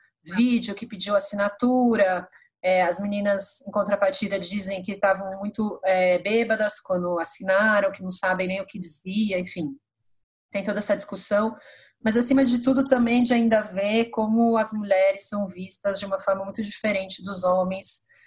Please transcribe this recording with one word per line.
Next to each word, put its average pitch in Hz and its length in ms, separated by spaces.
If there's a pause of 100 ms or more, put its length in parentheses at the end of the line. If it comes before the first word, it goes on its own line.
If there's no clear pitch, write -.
(240)
vídeo, 226 500
que - 120
pediu 202 280
assinatura. 202 1120 (360)
É, 185 200
as 180 160
meninas, 202 680
em - 40
contrapartida, 196 680
dizem 190 440
que 196 100
estavam 190 460
muito, 208 460
é, 185 340
bêbadas 214 640
quando 175 380
assinaram, 196 760
que 185 100
não 185 80
sabem 185 380
nem 190 120
o 190 60
que - 120
dizia, 190 600
enfim. 180 380 (760)
Tem 196 120
toda 202 160
essa 208 180
discussão. 208 580 (480)
Mas, 220 140
acima 262 280
de 240 160
tudo, 269 260
também 240 360
de 240 120
ainda 226 280
ver 208 440
como 226 500
as 220 160
mulheres 196 560
são 202 180
vistas 190 520
de 202 80
uma 190 120
forma 190 260
muito 196 180
diferente 196 600
dos 185 220
homens, 185 640 (180)